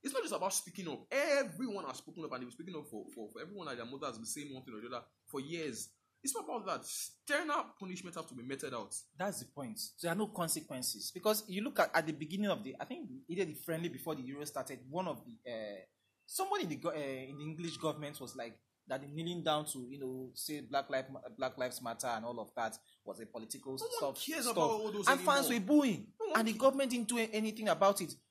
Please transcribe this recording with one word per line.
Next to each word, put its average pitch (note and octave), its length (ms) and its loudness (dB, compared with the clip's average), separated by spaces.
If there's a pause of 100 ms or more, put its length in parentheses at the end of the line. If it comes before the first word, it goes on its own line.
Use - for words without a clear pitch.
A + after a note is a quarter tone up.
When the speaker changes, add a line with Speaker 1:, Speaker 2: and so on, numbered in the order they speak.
Speaker 1:
It's C4+ 100 -4
not B4 100 0
just D4+ 120 -2
about E3+ 180 2
speaking F#3 360 -2
up. B2 220 -6
Everyone B3 760 2
has B2+ 120 -6
spoken - 260 -10
up, C3+ 80 -4
and B2+ 100 -4
they've B2 60 -8
been B2 40 -14
speaking E3+ 240 -10
up C#3+ 140 -8
for, G#2 240 -8
for, A2 160 -10
for A2+ 100 -12
everyone F3 280 -8
and B2+ 100 -6
their A#2 80 -6
mother C3+ 220 -4
has A2+ 100 -6
been A2+ 80 -8
saying C#3+ 260 -6
one C3 100 -10
thing C3 120 -12
or G#2+ 80 -6
the A#2+ 120 -8
other A#2 100 -6 (220)
for C#3+ 140 -4
years. D3 480 -4 (340)
It's C4+ 120 0
not A4+ 100 -4
about A3+ 220 -4
that. D3 180 -2
Sterner - 800 -2 (140)
punishment F#3 380 -8
have D#3+ 120 -6
to - 60 -14
be B2 80 -10
meted C3+ 320 -6
out. A2 200 -6 (220)
Speaker 2:
That's F3+ 240 -2
the B2+ 60 -10
point. A#2 340 -8 (220)
There E3+ 100 2
are - 20 4
no G#3 120 2
consequences. E3 840 -2
Because G#3+ 360 2
you F#3+ 140 0
look B3+ 180 -2
at, E3 140 6
at E3 120 6
the D#3+ 60 -2
beginning E3+ 380 -2
of C3+ 120 0
the, C3+ 160 -8
I - 60 -4
think C4 240 -8 (200)
either F3+ 160 0
the D3+ 100 -6
friendly E3 340 -2
before - 260 -4
the C3+ 80 -6
Euro C#3 220 -6
started, C3 360 -6 (100)
one F3+ 180 -2
of A#2 160 -4
the, A#2+ 260 -12
uh, G#2+ 280 -6 (480)
somebody F#4+ 380 0
in F#3 40 -2
the D3 80 -2
go-, C#3 140 -2
uh, - 40 -2
in C3+ 440 -4
the D3 60 -8
English D#3+ 340 -6
government D3 420 -2
was B2+ 160 -10
like, A#2 220 -8 (300)
that C3+ 140 -2
the C#3+ 40 -12
kneeling E3 380 -2
down D3+ 220 4
to, B2+ 220 -6
you C#3 120 -10
know, C3 340 -6
say D3+ 280 -4
Black C#3 280 0
Life C3 220 2
Ma-, B2+ 80 -10 (180)
Black C3 180 0
Lives B2+ 240 -2
Matter B2 280 -2
and A2+ 160 0
all A#2 160 -4
of G#2+ 160 -6
that A2 200 0 (280)
was G2 160 -8
a A2+ 60 -8
political A#2 500 -8
Speaker 1:
No - 20 -4 (220)
one C#3 140 0
Speaker 2:
stuff, - 120 -4
Speaker 1:
cares D4+ 180 -2
Speaker 2:
stuff. A3+ 120 2
Speaker 1:
about E3 140 6
all G#3+ 220 2
those G3+ 160 4
Speaker 2:
And C4+ 120 10
fans C#4 260 6
Speaker 1:
anymore. A#3+ 300 6
Speaker 2:
were D4 60 12
booing. A3 240 4 (140)
Speaker 1:
No A4 100 0
one G#3+ 100 6
Speaker 2:
And A3 80 6
the A3+ 60 2
Speaker 1:
ca- A3+ 40 -6
Speaker 2:
government C4+ 320 8
didn't A#3 180 2
do A#3+ 100 2
a-, A3+ 140 4
anything G#3+ 360 2
about G3 320 8
it. D#3+ 120 -2 (180)